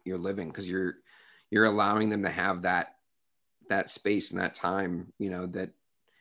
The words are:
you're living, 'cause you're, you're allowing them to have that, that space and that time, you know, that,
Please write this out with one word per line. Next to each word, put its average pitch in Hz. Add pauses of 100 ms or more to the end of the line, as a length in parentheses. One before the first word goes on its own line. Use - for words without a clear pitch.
you're 92
living, 92
'cause 95
you're, 92 (520)
you're 107
allowing 107
them 104
to 92
have 90
that, 90 (720)
that 98
space 101
and 90
that 90
time, 90
you 101
know, 92
that, 92 (500)